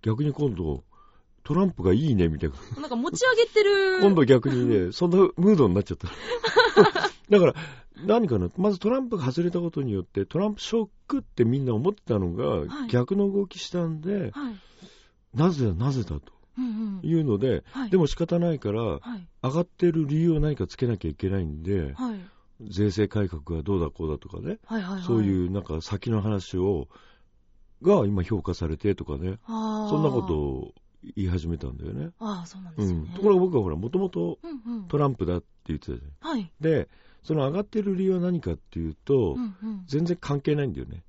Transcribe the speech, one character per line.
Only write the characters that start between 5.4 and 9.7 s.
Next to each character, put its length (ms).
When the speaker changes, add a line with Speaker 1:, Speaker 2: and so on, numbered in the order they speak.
Speaker 1:
ド 120
に 80
な 60
っ 20
ち 80
ゃ 40
っ 20
た。 100
Speaker 2:
<laughs> 1200
Speaker 1:
だ 100
か 60
ら、 100
何 220
か 100
な、 200
ま 140
ず 80
ト 100
ラ 100
ン 100
プ 80
が 80
外 180
れ 80
た 80
こ 120